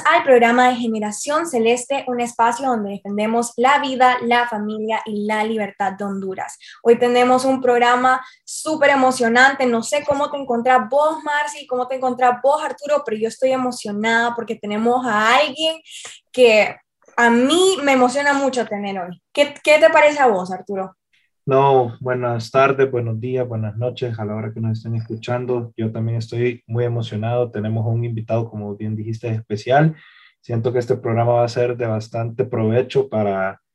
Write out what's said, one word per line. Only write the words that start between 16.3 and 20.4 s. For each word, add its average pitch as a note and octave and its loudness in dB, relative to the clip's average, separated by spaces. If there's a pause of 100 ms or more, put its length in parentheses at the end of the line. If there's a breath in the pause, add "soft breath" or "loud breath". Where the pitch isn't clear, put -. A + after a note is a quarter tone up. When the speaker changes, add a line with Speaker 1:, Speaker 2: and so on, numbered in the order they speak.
Speaker 1:
que A3 4 (400)
a A#3+ 4
mí D#4+ 4
me C#4 2
emociona C4+ 2
mucho C4 -2
tener G3+ -6
hoy. F3 -12 (120)
¿Qué, C#4+ 0 (100)
qué D4+ 6
te D#4+ 8
parece D4 4
a C4 6
vos, F#3 0